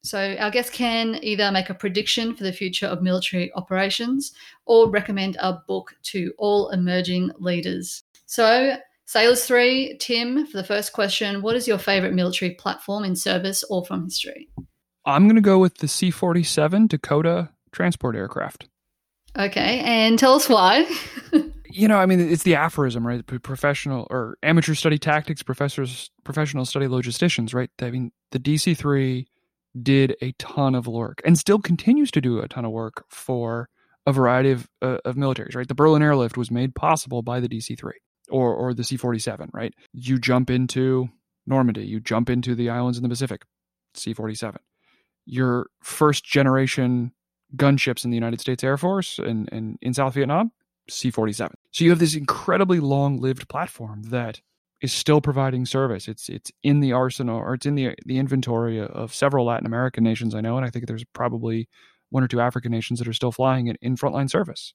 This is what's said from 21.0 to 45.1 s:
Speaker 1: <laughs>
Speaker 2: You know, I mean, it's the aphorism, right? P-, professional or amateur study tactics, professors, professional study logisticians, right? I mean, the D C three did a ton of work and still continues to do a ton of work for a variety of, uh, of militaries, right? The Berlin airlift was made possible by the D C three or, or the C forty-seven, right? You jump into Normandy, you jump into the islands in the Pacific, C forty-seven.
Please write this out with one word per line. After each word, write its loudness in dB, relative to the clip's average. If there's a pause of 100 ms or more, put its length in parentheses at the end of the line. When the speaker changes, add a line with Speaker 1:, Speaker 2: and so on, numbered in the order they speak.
Speaker 1:
<laughs> 2 (220)
Speaker 2:
You 4
know, 6
I 4
mean, 4
it's 2
the 4
aphorism, -2
right? -6
P-, -10
professional -4
or -6
amateur 4
study 0
tactics, -2
professors, -6 (140)
professional -4
study -2
logisticians, -2
right? -4 (120)
I -6
mean, -6 (200)
the -4
D 0
C 2
three 0 (540)
did 4
a -6
ton -2
of -2
work -6
and 6
still 4
continues 2
to 2
do 0
a -6
ton -8
of -4
work -8
for -6 (360)
a 2
variety 4
of, -2 (140)
uh, -2
of -4
militaries, -4
right? -6
The -4
Berlin 6
airlift 4
was -4
made -2
possible -2
by -4
the -2
D -6
C -10
three -12 (300)
or, 2
or -2
the -4
C -4
forty-seven, -4
right? -8 (200)
You 0
jump 2
into 0 (400)
Normandy, 2
you -6
jump -2
into 0
the -2
islands -2
in -6
the -2
Pacific, -6 (500)
C -8
forty-seven. -10 (640)